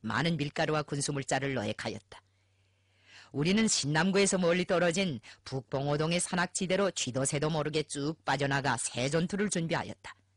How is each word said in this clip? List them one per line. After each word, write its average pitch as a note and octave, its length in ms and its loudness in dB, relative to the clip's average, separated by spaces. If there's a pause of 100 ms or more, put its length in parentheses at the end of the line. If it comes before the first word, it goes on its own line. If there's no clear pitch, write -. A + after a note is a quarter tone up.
많은 C3 360 0
밀가루와 D3+ 460 0
군수물자를 C#3 760 -2
어획하였다. G#2+ 640 -6 (1120)
우리는 F#3+ 360 2
신남구에서 F#3+ 680 2
멀리 F3+ 280 4
떨어진 F3 540 2 (260)
북봉오동의 C#3+ 760 -2
산악지대로 F3+ 720 0
쥐도 C3 340 -2
새도 D3+ 240 0
모르게 D3+ 340 0
쭉 C#3+ 300 -4 (120)
빠져나가 C#3 520 0
새 B2 320 -2
전투를 F3+ 400 0
준비하였다. D#3+ 680 -4 (200)